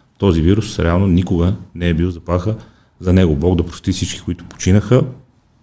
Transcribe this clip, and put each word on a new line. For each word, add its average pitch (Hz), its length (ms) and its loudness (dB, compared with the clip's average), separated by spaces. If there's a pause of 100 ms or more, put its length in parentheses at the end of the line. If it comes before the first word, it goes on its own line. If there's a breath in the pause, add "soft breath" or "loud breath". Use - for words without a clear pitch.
(180 loud breath)
този 87 240 2
вирус 98 380 0
реално 87 280 0
никога 90 460 0 (220)
не 87 140 -2
е 85 40 0
бил 87 180 -2
заплаха 95 440 -4 (440 loud breath)
за 90 140 0
него. 90 220 4
Бог 85 200 0
да 85 100 0
прости - 260 -6
всички, - 300 -8
които - 240 -8
починаха. 104 560 2 (600)